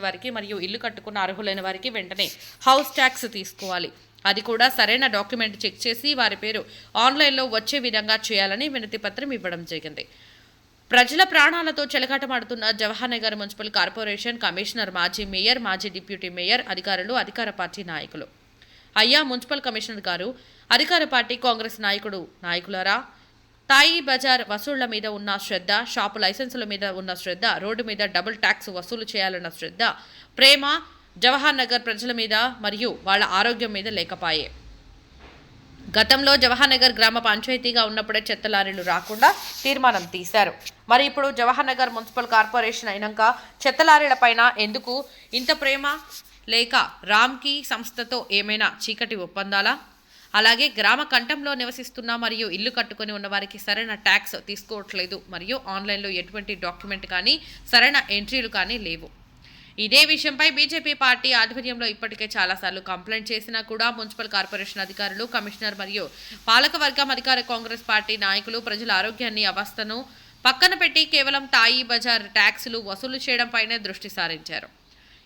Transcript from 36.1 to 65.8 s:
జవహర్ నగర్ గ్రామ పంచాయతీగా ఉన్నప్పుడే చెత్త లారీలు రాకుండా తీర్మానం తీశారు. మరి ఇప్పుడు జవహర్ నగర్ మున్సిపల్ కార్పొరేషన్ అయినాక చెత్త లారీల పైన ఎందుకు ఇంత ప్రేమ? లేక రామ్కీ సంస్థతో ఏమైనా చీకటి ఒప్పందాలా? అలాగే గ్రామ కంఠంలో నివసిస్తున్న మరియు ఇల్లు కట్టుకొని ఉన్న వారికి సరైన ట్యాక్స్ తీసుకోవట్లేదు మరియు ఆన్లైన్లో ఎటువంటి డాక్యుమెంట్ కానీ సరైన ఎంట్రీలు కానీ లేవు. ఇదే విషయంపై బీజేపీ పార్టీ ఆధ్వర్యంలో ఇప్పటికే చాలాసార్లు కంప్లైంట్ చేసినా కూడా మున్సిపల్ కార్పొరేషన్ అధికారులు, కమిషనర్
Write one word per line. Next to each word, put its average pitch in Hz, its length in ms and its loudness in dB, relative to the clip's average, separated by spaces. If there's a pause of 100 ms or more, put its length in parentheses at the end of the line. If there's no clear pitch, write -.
జవహర్ 254 300 4
నగర్ 254 260 4
గ్రామ 226 200 4
పంచాయతీగా 226 720 0
ఉన్నప్పుడే 214 320 -2 (100)
చెత్త 214 160 -4
లారీలు 196 440 -2
రాకుండా 214 380 4 (340)
తీర్మానం 262 400 2 (120)
తీశారు. 185 380 2 (360)
మరి 254 200 8
ఇప్పుడు 277 180 0 (120)
జవహర్ 254 320 2
నగర్ 247 240 0
మున్సిపల్ 233 380 -4
కార్పొరేషన్ 220 600 2
అయినాక 214 280 -4 (460)
చెత్త 262 220 4
లారీల 294 340 8
పైన 233 280 6 (140)
ఎందుకు 254 400 -6 (340)
ఇంత 254 120 2 (100)
ప్రేమ? 277 260 0 (640)
లేక 233 260 2 (360)
రామ్కీ 262 600 2
సంస్థతో 233 540 -6 (140)
ఏమైనా 208 280 0 (160)
చీకటి 220 320 -6 (100)
ఒప్పందాలా? 196 480 0 (680)
అలాగే 233 400 6
గ్రామ 226 240 4
కంఠంలో 285 580 -2
నివసిస్తున్న 240 500 -8 (120)
మరియు 220 240 -4 (100)
ఇల్లు 226 200 -4
కట్టుకొని 220 400 -6
ఉన్న 202 160 -8
వారికి 202 320 -6
సరైన 214 280 -2 (140)
ట్యాక్స్ 196 280 4 (120)
తీసుకోవట్లేదు 196 680 -8 (160)
మరియు 190 240 -6 (180)
ఆన్లైన్లో 202 340 -4 (120)
ఎటువంటి 196 340 -10 (100)
డాక్యుమెంట్ 190 480 -8
కానీ 185 200 2 (380)
సరైన 247 300 6 (160)
ఎంట్రీలు 220 400 -4
కానీ 196 200 -2 (100)
లేవు. 165 220 -10 (760)
ఇదే 254 160 8 (120)
విషయంపై 302 340 2 (100)
బీజేపీ 302 360 -2 (100)
పార్టీ 254 260 2 (120)
ఆధ్వర్యంలో 240 520 -4
ఇప్పటికే 214 320 -8 (120)
చాలాసార్లు 190 520 -2
కంప్లైంట్ 214 420 -8
చేసినా 220 300 -6
కూడా 220 260 -4 (100)
మున్సిపల్ 220 380 -10
కార్పొరేషన్ 196 500 -4
అధికారులు, 196 400 -6 (100)
కమిషనర్ 208 480 -6